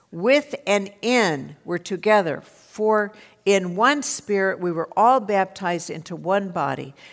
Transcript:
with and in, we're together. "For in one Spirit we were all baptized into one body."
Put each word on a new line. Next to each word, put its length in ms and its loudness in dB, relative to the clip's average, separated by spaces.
with 460 0
and 360 0
in, 640 0
we're 140 -4
together. 600 0
"For 720 -2
in 300 2
one 260 2
Spirit 580 -2
we 120 -2
were 260 -4
all 220 6
baptized 720 -2
into 260 -12
one 340 -2
body." 460 -6